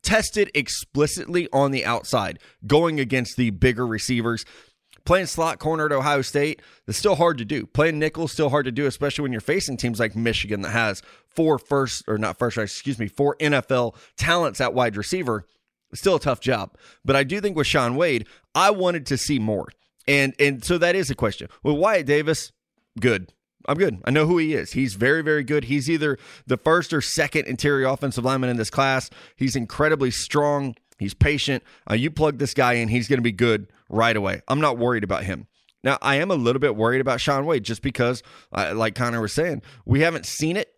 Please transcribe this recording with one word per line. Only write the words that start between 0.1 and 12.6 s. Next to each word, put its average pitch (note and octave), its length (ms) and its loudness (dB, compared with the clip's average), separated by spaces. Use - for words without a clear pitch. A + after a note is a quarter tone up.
explicitly D3+ 960 -2
on C#3 200 2
the C3 120 -2
outside, A2 560 -2
going D3+ 360 4
against B2+ 340 -2
the A#2+ 140 2
bigger A#2+ 360 2
receivers. A2+ 600 -2
Playing F3+ 240 2
slot D#3+ 320 -2
corner D#3+ 260 -2
at D3 60 0
Ohio C#3+ 320 0
State, D3 380 -2
it's A2 100 -6
still G3 180 2
hard E3 220 2
to A2+ 80 -6
do. A2 220 -6
Playing D#3 320 2
nickel D#3 260 -2
is C#3 60 -6
still D3 180 0
hard C#3 160 0
to C3 60 -4
do, C#3 160 -2
especially C#3+ 360 -4
when C3 80 -4
you're A2+ 100 -6
facing D3 360 -2
teams A#2 220 -4
like A2 160 0
Michigan A2 460 -2
that G2 100 -6
has A2 320 -2
four D#3 320 2
first, C3+ 480 -2
or G#2+ 100 -2
not G#2 220 -4
first, A#2+ 180 -2
excuse A2 400 -6